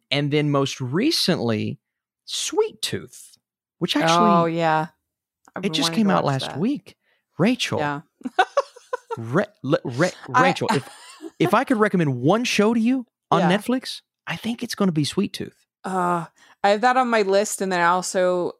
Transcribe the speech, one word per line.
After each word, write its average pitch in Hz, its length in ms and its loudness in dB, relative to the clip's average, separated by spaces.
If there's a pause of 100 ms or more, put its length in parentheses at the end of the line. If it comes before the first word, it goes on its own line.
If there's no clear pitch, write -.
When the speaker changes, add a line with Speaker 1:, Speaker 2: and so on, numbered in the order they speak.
(120)
Speaker 1:
and 143 200 0
then 147 200 2
most 139 300 0
recently, 123 1000 -2 (460)
Sweet - 560 -4
Tooth, - 560 -10 (400)
which - 180 -4
actually 170 340 4
Speaker 2:
Oh, 170 160 4
yeah. 165 420 0 (680)
I've 190 60 -8
Speaker 1:
it 185 60 -4
Speaker 2:
been 165 60 -2
Speaker 1:
just - 180 -2
Speaker 2:
wanting 165 60 -6
Speaker 1:
came 220 100 2
Speaker 2:
to 190 80 2
Speaker 1:
out 170 100 0
Speaker 2:
watch 135 160 -2
Speaker 1:
last 151 120 -8
Speaker 2:
that. 131 60 -8
Speaker 1:
week. 233 360 -4 (420)
Rachel. 220 420 0
Speaker 2:
Yeah. 147 220 -4 (360)
<laughs> 370 60 4 (760)
Speaker 1:
Ra-, 120 260 -2 (200)
L-, 139 200 0
Ra-, 135 260 -2 (240)
Speaker 2:
I 254 100 4
Speaker 1:
Rachel, 175 300 0
if, - 160 -4 (260)
Speaker 2:
<laughs> - 240 -12
Speaker 1:
if - 140 2
I 226 100 2
could 262 140 0
recommend 170 440 0
one 196 220 2
show 220 300 2
to 233 60 2
you 240 260 0 (260)
on 165 100 4
Speaker 2:
Yeah. 170 160 4
Speaker 1:
Netflix, 240 440 -4 (260)
I 165 80 -6
think 233 280 -8
it's 233 120 -8
gonna 190 160 2
be 156 140 0
Sweet - 280 -4
Tooth. - 320 -14 (180)
Speaker 2:
Uh, 175 420 -2 (380)
I 202 60 4
have 208 120 2
that 247 160 4
on 254 120 2
my 226 120 2
list, 196 400 0
and 190 100 -2
then 180 80 0
I 170 60 4
also 180 760 2